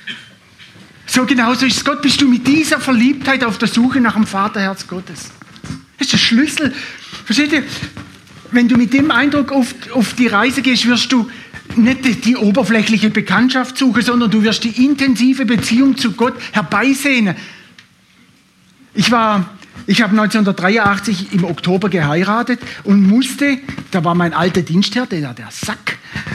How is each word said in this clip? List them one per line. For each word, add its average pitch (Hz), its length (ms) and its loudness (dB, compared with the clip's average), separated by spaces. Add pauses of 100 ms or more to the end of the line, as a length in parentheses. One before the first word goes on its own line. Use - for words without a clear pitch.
(1080)
So 254 180 0
genauso 247 400 0
ist 240 120 0
es - 80 -8
Gott. 294 160 -2
Bist 269 200 0
du 277 60 4
mit 247 180 2
dieser 294 340 2
Verliebtheit 262 640 0
auf 220 140 -2
der 226 100 -2
Suche 254 320 2
nach 233 140 2
dem 214 140 0
Vaterherz 196 600 -4
Gottes? 180 440 -12 (640)
Das 277 100 -6
ist - 60 0
der - 40 2
Schlüssel. 294 560 0 (520)
Versteht 285 260 0
ihr? 302 120 0 (880)
Wenn 240 160 4
du 240 100 4
mit 240 160 2
dem 277 160 2
Eindruck 277 420 0
auf, 269 220 0 (200)
auf 240 200 0
die 240 140 2
Reise 240 340 0
gehst, 233 260 0
wirst 240 240 0
du 240 180 2 (460)
nicht 254 300 2
die, 240 80 2
die 226 220 0
oberflächliche 214 760 2
Bekanntschaft 240 680 0
suchen, 240 260 2
sondern 240 260 2
du 214 140 2
wirst 220 200 0
die 233 220 2
intensive 262 600 2
Beziehung 240 520 2
zu 226 140 -2
Gott 240 240 0 (160)
herbeisehnen. 220 840 0 (1600)
Ich 202 160 0
war, 220 400 2 (380)
ich 220 160 2
habe 208 120 2
neunzehnhundertdreiundachtzig 202 1160 0
im 185 120 0
Oktober 180 440 -2
geheiratet 190 680 0 (240)
und 202 240 4
musste, 262 500 2 (320)
da 175 140 -2
war 170 100 2
mein 170 200 2
alter 180 280 0
Dienstherr, 202 460 0
der, 143 260 -6
der 110 160 -14
Sack, - 480 -8 (380)